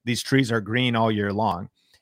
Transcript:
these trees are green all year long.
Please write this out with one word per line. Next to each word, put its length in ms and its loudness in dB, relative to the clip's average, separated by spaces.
these 180 -2
trees 300 2
are 80 0
green 340 0
all 160 2
year 220 0
long. 380 -2